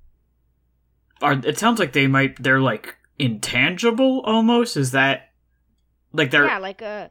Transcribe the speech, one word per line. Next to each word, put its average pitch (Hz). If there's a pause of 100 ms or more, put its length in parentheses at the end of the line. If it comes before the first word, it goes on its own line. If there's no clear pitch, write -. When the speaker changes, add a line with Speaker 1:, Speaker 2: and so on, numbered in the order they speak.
(1200)
Speaker 1:
Are, 143
it 139
sounds 226
like 160
they 139
might, 135
they're, 135
like, 123 (220)
intangible 175
almost? 226
Is 135
that, 135 (840)
like, 151
they're 147
Speaker 2:
Yeah, 214
like, 196
uh, 208